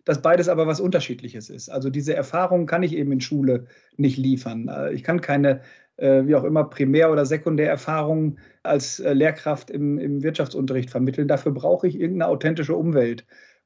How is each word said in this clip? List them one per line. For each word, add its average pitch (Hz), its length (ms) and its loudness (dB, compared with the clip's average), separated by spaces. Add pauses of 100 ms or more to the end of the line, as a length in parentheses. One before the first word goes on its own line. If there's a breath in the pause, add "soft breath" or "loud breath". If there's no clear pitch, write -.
dass 143 180 0
beides 170 260 4
aber 160 180 2
was 156 140 -2
Unterschiedliches 123 720 -4
ist. 131 180 -16
Also 135 220 -4
diese 143 240 -2
Erfahrung 175 520 0
kann 170 160 0
ich 165 120 -2
eben 143 180 -2
in 131 80 0
Schule 131 460 0 (300 soft breath)
nicht 139 200 2
liefern. 123 520 -2
Äh, 143 240 -6
ich 139 100 -6
kann 170 180 0
keine, 143 400 2 (360 loud breath)
äh, 135 300 4
wie 147 80 4
auch 131 100 4
immer, 151 200 2
Primär- 151 460 4
oder 147 160 2
Sekundärerfahrungen 151 1120 0 (240 loud breath)
als, - 380 -2
äh, 147 120 2
Lehrkraft 151 580 0
im, 143 280 -2
im 143 240 -4
Wirtschaftsunterricht 135 680 -2
vermitteln. 131 380 -2
Dafür 147 240 0
brauche 175 360 0
ich 185 120 -4
irgendeine 175 300 -2
authentische 160 460 -2
Umwelt. 131 500 0 (400 soft breath)